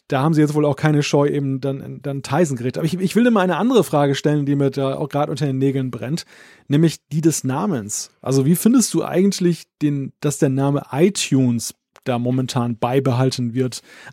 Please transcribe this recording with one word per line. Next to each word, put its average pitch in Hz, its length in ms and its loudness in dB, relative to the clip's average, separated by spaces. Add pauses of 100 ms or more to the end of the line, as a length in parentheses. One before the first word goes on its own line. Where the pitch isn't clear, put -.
da 139 160 0
haben 160 100 2
sie 151 80 4
jetzt 151 140 2
wohl 147 100 2
auch - 100 0
keine 151 280 2
Scheu, 147 240 2
eben 139 340 -4
dann, 135 400 -8
dann 139 220 -8
Tizen-Geräte. 135 560 -2
Aber 165 80 -2
ich, 180 120 -4
ich 190 160 -2
will 226 80 4
dir 240 80 4
mal 208 100 2
eine 180 160 2
andere 233 260 2
Frage 143 320 2
stellen, 147 320 0
die 143 80 0
mir 139 160 2
da 135 240 -4
auch 147 120 -4
gerade 147 220 -2
unter 151 160 -4
den 131 140 -2
Nägeln 131 320 0
brennt, 120 340 -6 (420)
nämlich 156 300 4 (140)
die 156 100 -2
des 156 220 2
Namens. 131 680 -4 (120)
Also 135 260 2
wie 175 80 4
findest 226 400 4
du 160 100 0
eigentlich, 175 600 0 (180)
den, 143 360 -4
dass 147 200 -2
der 147 100 4
Name 135 420 0
iTunes 131 840 0 (300)
da 123 120 0
momentan 120 600 -2
beibehalten 127 760 0
wird? 127 280 -4 (320)